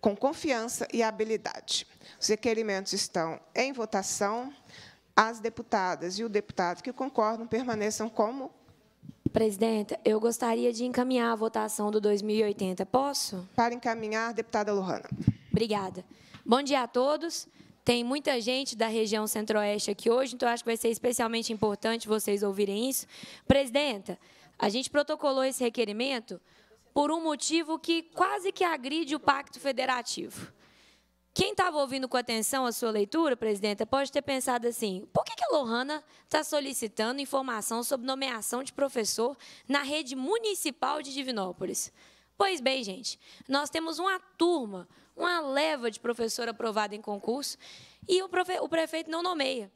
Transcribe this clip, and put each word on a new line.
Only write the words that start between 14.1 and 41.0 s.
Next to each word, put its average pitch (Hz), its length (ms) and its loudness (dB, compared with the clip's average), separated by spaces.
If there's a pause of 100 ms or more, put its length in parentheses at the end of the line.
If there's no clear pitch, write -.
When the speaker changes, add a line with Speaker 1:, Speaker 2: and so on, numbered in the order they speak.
Speaker 1:
deputada 214 400 0
Lohana. 185 340 -2 (420)
Speaker 2:
Obrigada. 196 540 -2 (400)
Bom 254 180 6
dia 269 200 2
a 233 40 -2
todos. 285 640 0 (340)
Tem 240 220 2
muita 269 380 0
gente 254 340 -2
da 226 120 2
região 220 380 0
centro-oeste 208 640 0
aqui 208 200 0
hoje, 247 240 2
então 247 140 0
acho 233 140 0
que - 60 -4
vai 226 80 0
ser 233 140 0
especialmente 233 600 0
importante 220 560 0
vocês 208 360 0
ouvirem 202 480 0
isso. - 160 -4 (420)
Presidenta, 262 680 2 (400)
a 214 100 2
gente 240 220 -2
protocolou 294 520 2
esse 262 220 0
requerimento 233 760 -2 (540)
por 294 180 4
um 330 120 0
motivo 311 560 0
que 330 240 0
quase 381 500 -2
que - 100 -2
agride 302 540 -2
o - 40 -4
Pacto 277 380 -2
Federativo. 254 920 -4 (840)
Quem 392 200 2
tava 359 240 2
ouvindo 262 280 0
com 254 120 0
atenção 247 480 0
a 240 60 0
sua 233 180 -2
leitura, 240 440 2
presidenta, 208 520 0
pode 269 260 0
ter 294 80 2
pensado 254 480 0
assim, 208 460 -4
"Por - 100 4
que 932 100 -8
que - 120 -2
a 349 100 2
Lohana 269 480 0 (240)
tá 311 160 0
solicitando 269 800 -2
informação 240 600 -2
sobre 240 240 -2
nomeação 262 560 -4
de - 80 -10
professor 262 640 0 (320)
na 277 160 2
rede 285 320 -4
municipal 311 840 -2